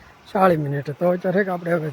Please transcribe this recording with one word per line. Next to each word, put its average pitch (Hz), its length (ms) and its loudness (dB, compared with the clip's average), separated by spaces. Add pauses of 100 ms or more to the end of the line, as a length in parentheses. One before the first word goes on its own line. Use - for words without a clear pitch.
(320)
સાડી 185 340 4
મિનિટે. 143 340 -4
તો - 40 -2 (120)
અત્યારે 185 280 0
એક 196 100 -2
આપણે 175 220 -6
હવે 156 180 -4